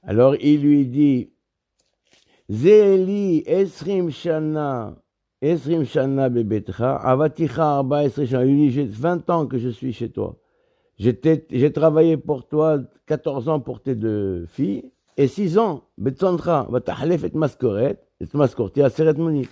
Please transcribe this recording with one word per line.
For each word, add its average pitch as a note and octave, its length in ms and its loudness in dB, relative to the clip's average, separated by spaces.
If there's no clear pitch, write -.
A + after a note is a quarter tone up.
Alors B2+ 380 4
il D3 200 4
lui C#3+ 260 4
dit, C3+ 440 0
Zéli F#3+ 960 4
esrim F#3 640 -2
shana, D3+ 840 -4
esrim D#3 420 0
shana C3+ 460 0
bebetra, A2+ 640 -2
avaticha D3 840 0
arba C#3+ 280 0
esrim C#3+ 200 -2
shana. B2+ 200 0
Il C#3 100 4
lui D3 120 4
dit, B2+ 40 2
j'ai C#3 140 -2
vingt C#3+ 440 -4
ans E3 180 0
que C3 100 -6
je A#2+ 120 -4
suis A#2+ 240 -8
chez A#2 160 -8
toi. - 280 -8
J'étais, B2 540 0
j'ai C3 200 2
travaillé D#3+ 460 4
pour C3 300 -6
toi D3+ 320 0
quatorze C#3 440 -4
ans D3+ 100 0
pour A#2+ 220 -10
tes C3 140 -4
deux G2+ 520 -2
filles, - 440 -6
et C#3+ 100 2
six F#3 300 -2
ans, F#3 260 0
betzantra, E3 720 -2
vatahlef C#3+ 540 -2
et - 100 -6
maskoret, C3+ 680 -2
et F2+ 120 -8
maskoret, C3 480 0
à C3+ 80 4
Seret D#3 240 2
Moni. D3 380 -2